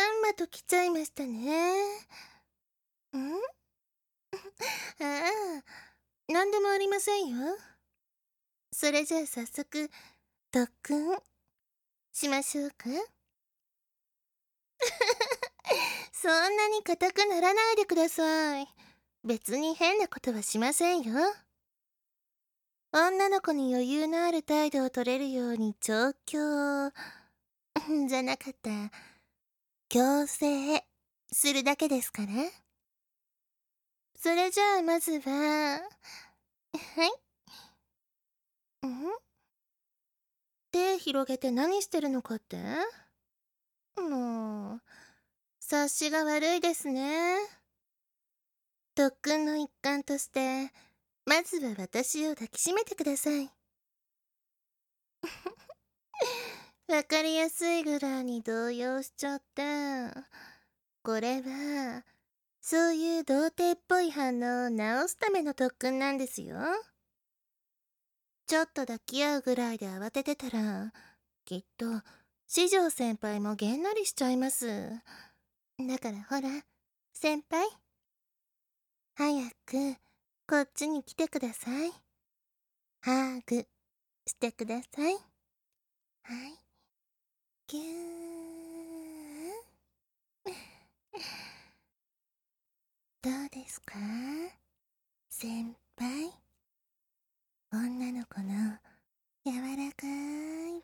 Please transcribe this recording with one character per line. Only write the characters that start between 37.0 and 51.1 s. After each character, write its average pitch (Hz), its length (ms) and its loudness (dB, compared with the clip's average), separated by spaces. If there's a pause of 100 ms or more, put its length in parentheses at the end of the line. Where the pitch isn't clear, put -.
い。 269 40 -4
ん？ 294 300 -6 (1500)
手 370 260 2
広 269 300 0
げ 262 100 0
て 254 140 0
何 247 300 2
し - 60 -4
て 330 120 0
る 294 100 0
の 254 120 0
か 226 140 -6
っ 214 40 -8
て？ - 180 -10 (1400)
も 226 800 -4
う、 233 60 -16 (760)
察 294 300 2
し 302 200 0
が 311 140 4
悪 302 320 4
い 339 60 2
で 339 120 4
す - 140 -6
ね。 311 500 0 (1600)
特 269 260 4
訓 302 240 2
の 302 120 0
一 294 120 -4 (120)
環 285 220 0
と 285 140 -2
し - 120 -6
て、 262 420 -2 (540)